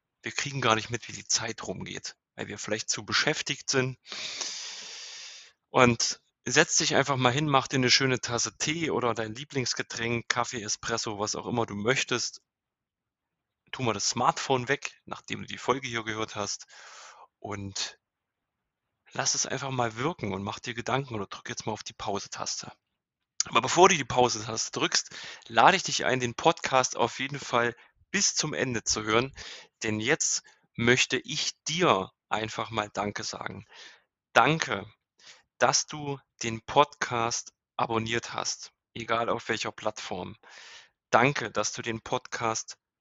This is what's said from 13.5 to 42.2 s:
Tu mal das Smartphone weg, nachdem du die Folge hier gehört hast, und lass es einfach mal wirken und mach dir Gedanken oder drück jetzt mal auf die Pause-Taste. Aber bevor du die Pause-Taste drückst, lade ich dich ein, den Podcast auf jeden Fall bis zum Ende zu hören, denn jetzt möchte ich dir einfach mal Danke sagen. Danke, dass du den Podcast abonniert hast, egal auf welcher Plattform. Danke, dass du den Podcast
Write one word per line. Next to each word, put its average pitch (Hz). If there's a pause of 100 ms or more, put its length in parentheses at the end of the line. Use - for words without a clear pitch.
Tu 131
mal 113
das -
Smartphone 123
weg, -
nachdem -
du 95
die 98
Folge 131
hier 117
gehört 110
hast, 101 (720)
und 101 (1120)
lass 131
es 135
einfach 131
mal 120
wirken 120
und 98
mach 104
dir 120
Gedanken 123
oder 101
drück -
jetzt -
mal 113
auf 104
die -
Pause-Taste. - (760)
Aber 117
bevor 165
du 190
die 135
Pause-Taste 113
drückst, - (380)
lade 127
ich 175
dich 135
ein, 123
den 120
Podcast 139
auf -
jeden 135
Fall 120 (380)
bis 202
zum 151
Ende 113
zu -
hören, 117 (480)
denn 107
jetzt 127 (320)
möchte 120
ich - (120)
dir 147 (160)
einfach 110
mal 104
Danke 104
sagen. - (680)
Danke, 123 (720)
dass 127
du 143 (220)
den 113
Podcast - (240)
abonniert 117
hast, - (220)
egal 117
auf 110
welcher 110
Plattform. 98 (760)
Danke, 120
dass -
du 123
den 113
Podcast - (240)